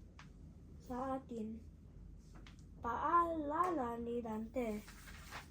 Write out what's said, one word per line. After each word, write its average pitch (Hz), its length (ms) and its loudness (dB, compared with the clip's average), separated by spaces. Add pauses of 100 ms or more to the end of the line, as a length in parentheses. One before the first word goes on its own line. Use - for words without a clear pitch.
(880)
sa 262 320 2
atin." 226 540 -4 (1120)
Paalala 302 1120 6
ni 233 240 0
Dante. 226 640 0 (640)